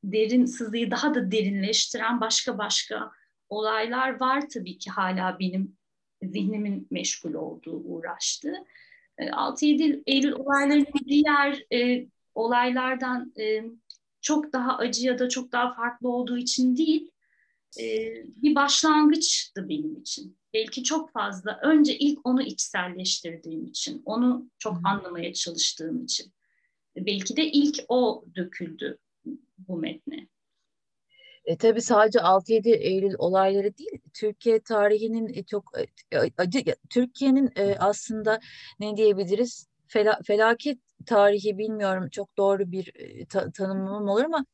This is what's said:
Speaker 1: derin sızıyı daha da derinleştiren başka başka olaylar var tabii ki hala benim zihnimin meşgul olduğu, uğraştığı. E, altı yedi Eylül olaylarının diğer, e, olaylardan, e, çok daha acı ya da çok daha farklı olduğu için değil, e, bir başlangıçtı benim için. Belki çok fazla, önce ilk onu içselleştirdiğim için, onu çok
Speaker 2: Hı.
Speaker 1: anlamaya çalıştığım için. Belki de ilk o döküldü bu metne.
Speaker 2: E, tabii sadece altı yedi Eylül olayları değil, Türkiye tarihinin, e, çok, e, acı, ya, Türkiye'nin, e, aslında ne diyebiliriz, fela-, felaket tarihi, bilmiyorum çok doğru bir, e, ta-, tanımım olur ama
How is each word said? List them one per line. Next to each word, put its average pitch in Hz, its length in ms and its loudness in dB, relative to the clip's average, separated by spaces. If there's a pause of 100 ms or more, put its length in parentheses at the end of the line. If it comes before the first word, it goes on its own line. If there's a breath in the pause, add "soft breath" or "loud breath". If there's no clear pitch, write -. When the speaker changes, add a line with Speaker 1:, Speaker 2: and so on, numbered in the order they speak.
Speaker 1:
derin 214 420 2
sızıyı 226 460 -4
daha 277 240 0
da 196 160 -2
derinleştiren 214 880 -2
başka 220 360 -2
başka 214 540 -6 (380 soft breath)
olaylar 220 720 -2
var 269 300 0
tabii 185 280 -10
ki - 120 -14
hala 185 500 -2
benim 185 380 -4 (460)
zihnimin 101 680 -4
meşgul - 420 -6
olduğu, - 500 -10
uğraştığı. 175 720 -8 (600 soft breath)
E, - 140 -8
altı - 340 -4
yedi 294 400 4
Eylül 277 260 2
olaylarının 277 760 2
diğer, 285 680 2
e, 247 340 2 (280)
olaylardan, 247 1040 0
e, 214 240 -2 (580)
çok 302 320 0
daha 254 240 0
acı 240 280 -2
ya 247 140 2
da 247 100 0
çok 254 220 -6
daha 247 220 0
farklı 240 360 -4
olduğu 247 280 -2
için 247 400 0
değil, 311 340 0 (680)
e, - 40 -8 (520)
bir 294 200 4
başlangıçtı 302 1120 4
benim - 280 -6
için. - 400 -14 (160)
Belki 220 300 -6
çok 311 280 -4
fazla, 202 520 -6
önce 294 340 4
ilk 285 280 0
onu 254 160 2
içselleştirdiğim 180 1200 -6
için, - 400 -10
onu 247 520 0
çok 180 200 -6
Speaker 2:
Hı. - 60 -6
Speaker 1:
anlamaya 180 500 -4
çalıştığım 160 680 -6
için. - 300 -8 (640)
Belki 190 420 -4
de 311 140 0
ilk 285 360 2
o 247 380 0 (100)
döküldü 170 640 -10 (600)
bu 185 200 -10
metne. 302 500 -8 (1160 soft breath)
Speaker 2:
E, 165 120 -2
tabii 226 240 4
sadece 220 380 6
altı 190 340 4
yedi 220 160 4
Eylül 190 480 2
olayları 196 600 2
değil, 349 220 -12 (140)
Türkiye 220 460 0
tarihinin, 220 760 0
e, 196 100 -8
çok, - 280 -6 (400)
e, - 60 0 (200)
acı, 175 280 0
ya, 160 100 0 (140)
Türkiye'nin, 262 680 2
e, 202 240 2
aslında 214 600 0 (400 loud breath)
ne 208 180 -6
diyebiliriz, 208 720 2 (200)
fela-, 214 360 2
felaket 233 560 2 (260)
tarihi, 202 520 4
bilmiyorum 196 540 -2
çok - 260 -8
doğru 196 340 2
bir, 185 240 -6
e, - 300 -16
ta-, 180 260 -4
tanımım 190 580 -4
olur 214 140 2
ama 311 300 -2